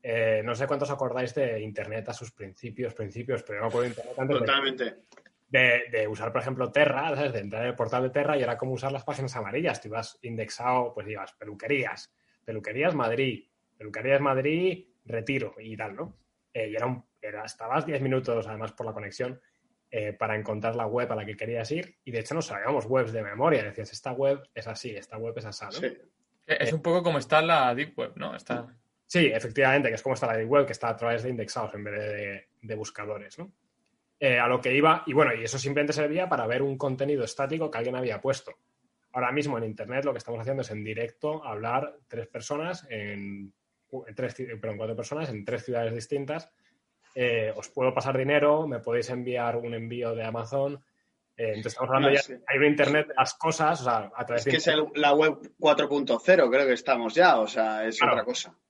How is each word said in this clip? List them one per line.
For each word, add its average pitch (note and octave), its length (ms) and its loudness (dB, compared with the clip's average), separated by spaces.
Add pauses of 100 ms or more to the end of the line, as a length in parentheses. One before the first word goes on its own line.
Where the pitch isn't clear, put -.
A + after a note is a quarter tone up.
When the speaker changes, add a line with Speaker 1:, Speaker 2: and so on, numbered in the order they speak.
Speaker 1:
Eh, A2+ 420 2
no A#2+ 100 -2
sé B2+ 140 -2
cuántos C#3 240 0
acordáis B2+ 420 -2
de A#2+ 280 0
Internet G#2+ 480 -8
a A#2 40 -8
sus A2+ 180 -14
principios, A2 640 -10
principios, A2+ 500 -6
pero G#2 160 -8
yo G#2+ 40 -2
me A2+ 60 0
acuerdo A#2+ 140 0
de B2 60 0
Internet - 300 -10
antes C3+ 200 0
de A#2 60 0
Speaker 2:
Totalmente. F#4+ 500 0 (520)
Speaker 1:
de, B2 420 4
de A2+ 180 0
usar, G#2+ 260 -6
por B2+ 80 0
ejemplo, B2+ 300 -4
Terra, D3 440 4
¿sabes? C#3 160 -2
De A#2 80 -4
entrar G#2 240 -4
en B2 60 0
el A#2+ 60 -6
portal B2 280 0
de C3 60 0
Terra C#3+ 280 2
y C3 60 2
era A#2 140 0
como C3 160 -4
usar C3 180 -4
las C3+ 140 -6
páginas C3+ 320 -6
amarillas. B2 440 -2
Tú - 60 -14
ibas A2+ 340 -8
indexado, A#2+ 720 -2
pues G#2 140 -8
ibas G2 260 -10
peluquerías, G#2+ 800 -4 (300)
peluquerías A#2 500 -2
Madrid, B2 520 0 (320)
peluquerías A2 420 0
Madrid, D3+ 680 0 (180)
retiro A#2 520 -4
y A2 200 -14
tal, G2+ 180 -8
¿no? E3+ 220 -10 (360)
Eh, A2 140 -2
y G#2+ 80 -8
era A2+ 100 0
un, B2+ 200 -4 (160)
era, G#2+ 240 -10
estabas C3 400 -2
diez D3 160 -2
minutos, B2+ 440 0
además, A2 280 -8
por - 120 -10
la A2 80 -8
conexión, A2 460 -8 (500)
eh, G#2+ 220 -4
para G#2+ 240 -2
encontrar G#2+ 400 -2
la A#2 100 -2
web A#2+ 260 -2
a A#2 40 -2
la G#2+ 100 -6
que G#2 120 -10
querías A2+ 340 -6
ir. E3 320 -6
Y, C3 80 -12
de A#2 80 -4
hecho, A2 160 -6
no E3 60 0
sabíamos A2+ 460 -2
webs A#2+ 260 2
de A2 100 -4
memoria. A#2 400 2
Decías, G#2 300 -10
"Esta - 180 -10
web C#3 320 0 (100)
es A2+ 140 -10
así, A2+ 240 -10
esta G#2 260 -14
web A2+ 200 -6
es A2 80 -10
asá", G#2 220 -12
¿no? G2 60 -14
Speaker 2:
Sí. C#3 140 -4 (580)
Speaker 3:
Eh, D#3 140 0
es A#2 140 0
un D#3 80 -2
poco F3 200 2
como E3 180 2
está D#3 220 4
la D3+ 320 4
Deep C#3+ 240 -4
Web, - 200 -6
¿no? C#3+ 180 -8
Está A#2+ 320 -6 (380)
Speaker 1:
Sí, E3+ 220 6
efectivamente, B2+ 640 4
que A2+ 60 0
es G#2+ 60 -8
como C3 140 0
está C3 100 -2
la A2+ 120 0
Deep A2+ 120 -2
Web, C#3 160 6
que - 60 -6
está A#2 180 -2
a A2+ 60 0
través A#2 260 0
de B2+ 80 -4
indexados A2+ 460 -6
en G#2 80 -10
vez G#2 100 -8
de, G#2 540 -6 (140)
de A2 140 -8
buscadores, G#2 600 -10
¿no? F3 160 -14 (640)
Eh, B2+ 200 4
a A#2+ 80 4
lo B2 120 4
que B2+ 140 0
iba, D#3+ 320 6
y C#3+ 80 -4
bueno, C3 220 6
y A2+ 80 -6
eso B2+ 160 -4
simplemente C#3+ 340 0
servía D3+ 340 0
para B2+ 200 0
ver B2 160 0
un C#3 140 -2
contenido C3+ 460 -2
estático D3 460 -4
que A#2 80 -6
alguien B2 180 -2
había A#2+ 240 -4
puesto. C3+ 340 -2 (580)
Ahora B2 200 0
mismo C#3+ 280 -2
en A2+ 60 -2
Internet A2 380 -4
lo C#3 100 0
que A#2+ 40 -6
estamos A#2 240 -8
haciendo C3+ 200 -4
es G#2+ 100 -8
en G#2+ 120 -8
directo A#2+ 640 -6
hablar A#2+ 500 -4 (120)
tres A2+ 200 -10
personas D#3 600 -8
en, G2+ 640 -10 (540)
en A2 80 -18
tres B2+ 200 -6
ci-, A#2+ 240 -10
perdón, G#2+ 180 -6
cuatro A2 180 -6
personas C#3+ 340 -6
en G#2 160 -8
tres A#2 180 -4
ciudades A#2 300 -2
distintas. C#3 580 -6 (640)
Eh, A#2 420 0
os - 140 -12
puedo B2+ 240 2
pasar C3 240 0
dinero, D3 500 4
me B2 120 -4
podéis A#2 320 -2
enviar B2 460 -2
un A#2 180 -6
envío A#2 400 -4
de A2+ 80 -4
Amazon. C3+ 600 -4 (540)
Eh, A2+ 120 -2
entonces G#2+ 240 -6
estamos B2 160 -2
hablando C3+ 200 6
Speaker 2:
No, C#3 60 8
Speaker 1:
ya, C#3 60 6
Speaker 2:
sí. C3+ 120 -8 (140)
Speaker 1:
hay C3+ 100 2
un C#3+ 80 8
Internet D3 440 6
de - 60 -10
las C3 200 4
cosas, D#3+ 460 2
o - 20 -8
sea, A2+ 320 0
a A2+ 100 -4
través A#2+ 160 0
Speaker 2:
Es A2+ 40 -8
Speaker 1:
de C#3 60 4
Speaker 2:
que D#3+ 60 4
es D#3 100 2
Speaker 1:
Internet. D3+ 280 2
Speaker 2:
el, D3 60 0
la C#3+ 120 8
web D3+ 460 4
cuatro D3 280 6
punto C3+ 320 2
cero, E3+ 300 8
creo C#3 160 6
que C3 80 4
estamos A#2+ 400 0
ya, E3 260 8
o G#2+ 80 2
sea, A2 380 0
es A2+ 140 -2
Speaker 1:
Claro. C#3 140 6
Speaker 2:
otra A2 120 2
cosa. - 320 -6 (120)